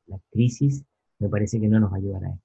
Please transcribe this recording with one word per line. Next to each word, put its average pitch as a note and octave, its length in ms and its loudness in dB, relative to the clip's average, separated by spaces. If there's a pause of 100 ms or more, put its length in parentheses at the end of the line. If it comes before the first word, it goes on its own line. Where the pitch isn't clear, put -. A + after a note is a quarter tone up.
la G2 140 -14 (100)
crisis C#3 540 0 (340)
me G2+ 100 -2
parece G#2 320 -2
que G#2+ 60 0
no A2 140 6
nos G2+ 100 2
va F#2+ 60 -4
a - 20 -4
ayudar F#2+ 280 -6
a - 20 -6
esto. F#2 160 -10